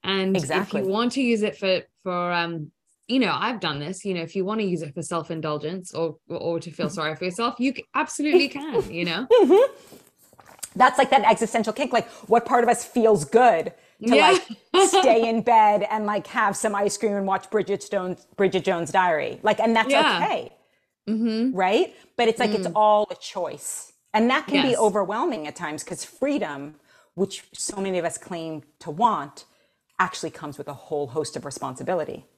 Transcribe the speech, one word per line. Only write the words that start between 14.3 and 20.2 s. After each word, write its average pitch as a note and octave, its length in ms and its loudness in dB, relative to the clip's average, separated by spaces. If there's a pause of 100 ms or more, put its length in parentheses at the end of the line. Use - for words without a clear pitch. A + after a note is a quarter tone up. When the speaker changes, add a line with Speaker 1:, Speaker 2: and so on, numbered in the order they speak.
Speaker 2:
like, F#4+ 140 6
Speaker 1:
<laughs> - 0 -
Speaker 2:
stay B3 400 4
in A3+ 140 0
bed G#3+ 480 6
and, G#3+ 160 -2
like, G#3 220 -4
have G#3 280 0
some G#3+ 200 -2
ice G3+ 200 0
cream G#3 180 -2
and G3 120 -2
watch F#3+ 240 -2
Bridget G3+ 420 -2
Jones', F#3 360 -6 (100)
Bridget F#3 260 2
Jones' E3+ 280 -2
Diary? F3 500 0
Like, G#3 180 2
and A3+ 160 2
that's A3+ 140 2
Speaker 1:
Yeah. C#4 340 2